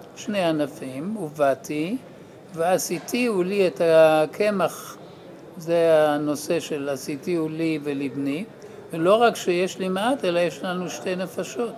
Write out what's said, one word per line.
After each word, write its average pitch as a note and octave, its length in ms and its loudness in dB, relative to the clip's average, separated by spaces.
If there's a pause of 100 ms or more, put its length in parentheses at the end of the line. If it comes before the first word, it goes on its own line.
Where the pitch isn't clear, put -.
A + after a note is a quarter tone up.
(160)
שני G3+ 280 -4
ענפים, D3+ 760 -4
ובאתי, D3+ 800 0 (560)
ועשיתיהו F3+ 880 0
לי F#3+ 240 2
את - 160 -2
הקמח", D#3+ 1120 4 (600)
זה E3 520 4
הנושא D3 500 0
של C#3+ 300 -4
"עשיתיהו D3+ 600 -4
לי D#3+ 340 -2
ולבני", C#3 640 -4 (480)
ולא E3+ 220 4
רק A3+ 200 4
שיש F3+ 440 -2
לי F#3+ 100 -2
מעט, G#3+ 360 0
אלא F3 140 2
יש E3+ 240 -2
לנו F3+ 260 -4
שתי - 260 -6
נפשות. F#3+ 640 -6